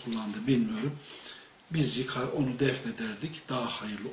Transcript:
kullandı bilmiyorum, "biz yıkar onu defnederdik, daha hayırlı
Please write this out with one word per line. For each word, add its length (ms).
kullandı 320
bilmiyorum, 440
"biz 260
yıkar 260
onu 220
defnederdik, 920
daha 160
hayırlı 320